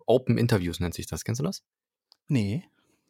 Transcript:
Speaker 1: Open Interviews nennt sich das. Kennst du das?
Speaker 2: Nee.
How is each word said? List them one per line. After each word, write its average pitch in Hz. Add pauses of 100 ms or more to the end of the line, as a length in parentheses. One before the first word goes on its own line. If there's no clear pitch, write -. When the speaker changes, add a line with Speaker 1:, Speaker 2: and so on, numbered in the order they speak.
Speaker 1:
Open 120
Interviews 95
nennt 87
sich -
das. -
Kennst 117
du 143
das? 190 (640)
Speaker 2:
Nee. 120 (460)